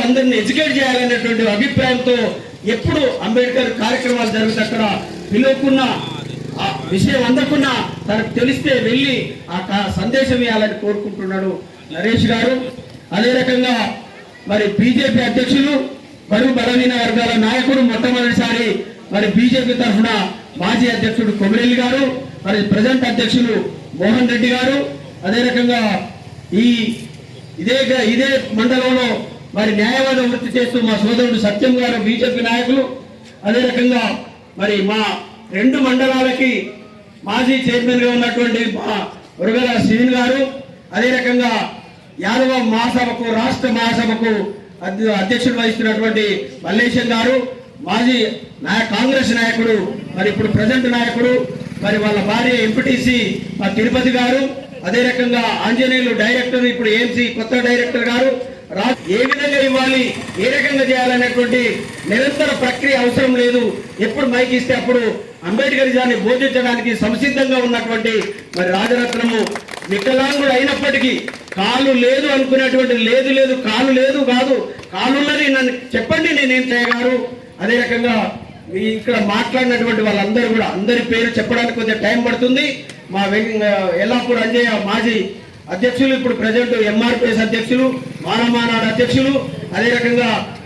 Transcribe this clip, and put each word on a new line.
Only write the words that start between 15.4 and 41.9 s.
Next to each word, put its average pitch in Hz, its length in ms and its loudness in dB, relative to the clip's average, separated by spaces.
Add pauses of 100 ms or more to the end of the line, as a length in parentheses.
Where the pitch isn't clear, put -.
బడుగు 247 220 4
బలహీన 247 400 2
వర్గాల 233 440 0
నాయకుడు, 254 440 2
మొట్టమొదటిసారి 233 960 0 (320)
మరి 208 160 0
బీజేపీ 240 460 2
తరఫున 214 560 0 (280)
మాజీ 226 300 2
అధ్యక్షుడు 220 440 0
కొమిరెల్లి 226 440 2
గారు, 254 460 0 (240)
మరి 202 160 0
ప్రజెంట్ 240 440 0
అధ్యక్షులు 226 600 0 (300)
మోహన్ 233 340 2
రెడ్డి 240 180 0
గారు, 254 420 0 (340)
అదే 226 200 0
రకంగా 240 680 0 (420)
ఈ 226 420 2 (640)
ఇదే 240 240 0
గ-, 233 260 2
ఇదే 262 200 2 (240)
మండలంలో 247 720 0 (300)
మరి 214 160 0
న్యాయవాద 254 480 2
వృత్తి 247 400 -2
చేస్తూ 240 220 0
మా 220 140 2
సోదరుడు 226 440 2
సత్యం 247 440 2
గారు 233 200 0
బీజేపీ 240 380 0
నాయకులు, 240 560 0 (480)
అదే 233 140 2
రకంగా 247 600 2 (380)
మరి 202 240 0
మా 208 240 0 (480)
రెండు 254 240 2
మండలాలకి 254 920 2 (540)
మాజీ 240 300 2
చైర్మన్గా 247 580 2
ఉన్నటువంటి 233 640 0
మా 208 300 -4 (320)
ఉరగల 233 460 2
శ్రీను 247 260 4
గారు, 254 360 2 (460)
అదే 233 160 2
రకంగా 247 640 0 (480)